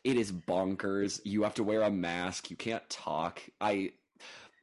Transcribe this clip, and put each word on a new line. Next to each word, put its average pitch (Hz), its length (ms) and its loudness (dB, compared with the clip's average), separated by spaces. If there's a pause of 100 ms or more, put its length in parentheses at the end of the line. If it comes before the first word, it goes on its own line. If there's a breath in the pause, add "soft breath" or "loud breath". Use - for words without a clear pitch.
it 131 140 4
is 101 160 0
bonkers. 95 880 0
You 104 200 2
have 104 120 0
to 117 80 0
wear 107 200 4
a 104 60 4
mask. 87 600 -2
You - 80 -10
can't 113 320 -4
talk. 78 520 -4 (200)
I, 101 320 2 (680 soft breath)